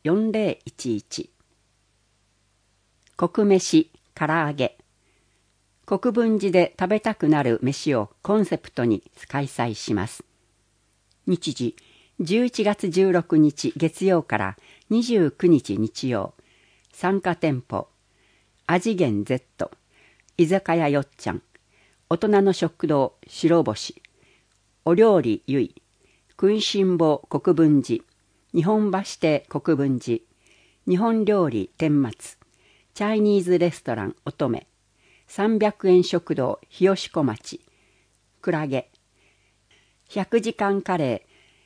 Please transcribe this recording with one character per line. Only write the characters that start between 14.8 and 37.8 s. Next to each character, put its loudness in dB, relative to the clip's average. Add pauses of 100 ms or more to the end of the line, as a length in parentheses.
二 0
十 2
九 0
日 2
日 -6
曜。 -4 (640)
参 -2
加 -4
店 -2
舗、 -6 (800)
味 0
源 0
ゼ -4
ッ -6 (160)
ト、 -6 (680)
居 4
酒 0
屋 2
よ 0
っ -10 (100)
ち -10
ゃ -6
ん、 -10 (680)
大 -2
人 2
の 4
食 -4
堂、 0 (100)
白 2
星、 -6 (840)
お 4
料 6
理 -2
ゆ -2
い、 -4 (560)
食 2
い -2
し -2
ん 2
坊 2 (100)
国 0
分 4
寺、 -4 (520)
日 2
本 2
橋 -2 (220)
亭 0
国 -2
分 0
寺、 -4 (680)
日 2
本 0
料 2
理 -4
天 2
松、 -6 (540)
チ -6
ャ 0
イ 2
ニ 4
ー -4
ズ 2
レ 2
ス -14
ト -6
ラ -6
ン -8 (100)
乙 -6
女、 -4 (600)
三 -2
百 -2
円 6
食 -2
堂 -4
日 -2
吉 0
小 -2
町、 -6 (840)